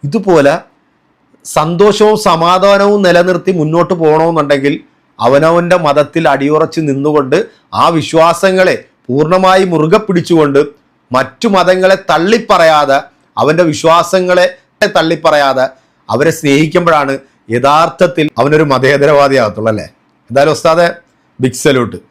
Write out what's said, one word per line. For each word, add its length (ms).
ഇതുപോലെ 540
സന്തോഷവും 720
സമാധാനവും 840
നിലനിർത്തി 500
മുന്നോട്ട് 420
പോകണമെന്നുണ്ടെങ്കിൽ 840
അവനവൻ്റെ 580
മതത്തിൽ 520
അടിയുറച്ച് 500
നിന്നുകൊണ്ട് 680
ആ 140
വിശ്വാസങ്ങളെ 960
പൂർണ്ണമായി 560
മുറുകെ 340
പിടിച്ചുകൊണ്ട് 680
മറ്റു 360
മതങ്ങളെ 480
തള്ളിപ്പറയാതെ 1040
അവൻ്റെ 260
വിശ്വാസങ്ങളെ 920
തള്ളിപ്പറയാതെ 720
അവരെ 220
സ്നേഹിക്കുമ്പോഴാണ് 840
യഥാർത്ഥത്തിൽ 880
അവനൊരു 260
മതേതരവാദിയാകത്തുള്ളൂ 1080
അല്ലേ? 120
എന്തായാലും 680
ഉസ്താദെ, 420
ബിഗ് 120
സല്യൂട്ട്. 420